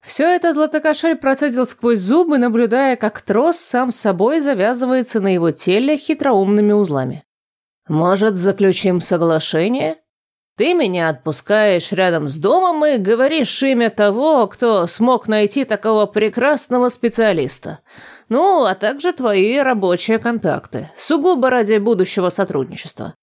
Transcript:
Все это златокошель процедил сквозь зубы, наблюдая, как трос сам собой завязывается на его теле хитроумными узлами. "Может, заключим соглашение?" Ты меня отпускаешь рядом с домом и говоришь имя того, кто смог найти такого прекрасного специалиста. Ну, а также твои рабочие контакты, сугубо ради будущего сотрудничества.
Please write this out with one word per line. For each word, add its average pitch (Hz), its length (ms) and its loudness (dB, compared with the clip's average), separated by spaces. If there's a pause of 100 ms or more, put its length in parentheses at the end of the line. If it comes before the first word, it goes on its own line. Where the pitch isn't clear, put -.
Все 302 240 -2
это 349 240 2
златокошель 302 640 0
процедил 269 500 -2
сквозь 233 320 -2
зубы, 294 380 2
наблюдая, 240 600 2
как - 260 -6
трос 285 340 0
сам 247 340 -2
собой 220 500 0
завязывается 247 800 0
на 190 120 0
его 170 180 2
теле 233 460 0
хитроумными 208 760 0
узлами. 151 520 -2 (640)
"Может, 185 480 0
заключим 185 640 0
соглашение?" 175 960 -2 (600)
Ты 294 160 0
меня 185 360 0
отпускаешь 180 840 0
рядом 170 380 0
с 147 100 -8
домом 311 480 2
и 277 120 2
говоришь 240 640 0
имя 240 280 2
того, 226 560 2
кто 202 400 0
смог 233 400 0
найти 214 380 0
такого 214 420 0
прекрасного 240 840 0
специалиста. 202 880 -2 (480)
Ну, 320 360 2
а 185 120 0
также 277 360 -4
твои 226 460 0
рабочие 220 640 0
контакты, 160 760 -4
сугубо 294 540 0
ради 220 280 2
будущего 190 500 0
сотрудничества. - 960 -6